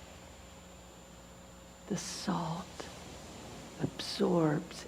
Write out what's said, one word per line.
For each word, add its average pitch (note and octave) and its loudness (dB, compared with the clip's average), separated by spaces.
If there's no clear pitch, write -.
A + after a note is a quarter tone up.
The G#3 4
salt F3 0
absorbs E3+ 6